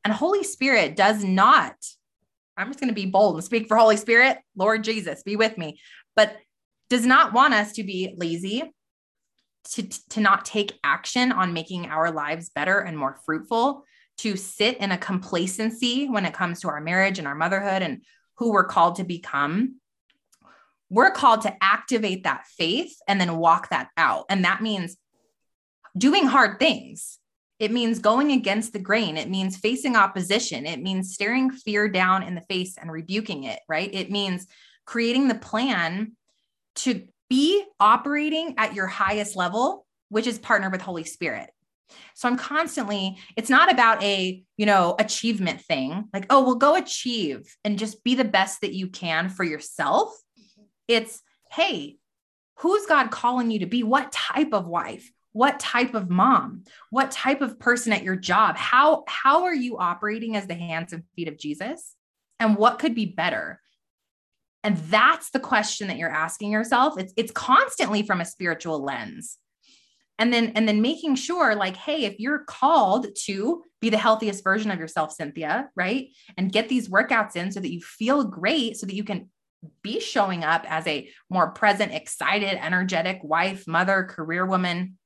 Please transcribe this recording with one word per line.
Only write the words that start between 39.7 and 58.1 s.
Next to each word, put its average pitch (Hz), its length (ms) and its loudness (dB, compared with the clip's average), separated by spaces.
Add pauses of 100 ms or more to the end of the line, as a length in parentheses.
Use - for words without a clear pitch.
which 226 180 0
is 233 100 -2
partner 196 320 0
with 185 120 -4
Holy 170 240 -8
Spirit. 123 440 -8 (640)
So - 140 -6
I'm 247 100 0
constantly, 208 800 -4 (180)
it's 220 140 -6
not 320 220 8
about 226 320 4
a, 185 400 -2 (140)
you 214 80 0
know, 185 340 4
achievement 208 640 -2
thing, 160 520 -4
like, 190 160 -8
"Oh, 269 140 6
well, 254 120 2
go 277 200 4
achieve 214 880 -6
and 208 160 -2
just 214 240 -8
be 247 120 2
the 254 100 0
best 190 360 0
that 202 120 -4
you 185 140 -6
can 175 420 -4
for 185 140 -6
yourself." 156 720 -2 (720)
It's, 226 340 0 (300)
"Hey, 247 460 -2 (600)
who's 403 300 2
God 269 220 4
calling 240 420 -2
you 214 80 -2
to - 60 -2
be? 240 180 -2
What 254 280 0
type - 420 -2
of 185 140 -2
wife? - 420 -8 (220)
What 214 280 2
type 247 340 -2
of 190 160 -4
mom? 202 540 2 (260)
What 269 220 -2
type 277 300 -2
of 254 180 -6
person 240 340 0
at 190 100 -2
your 185 120 -2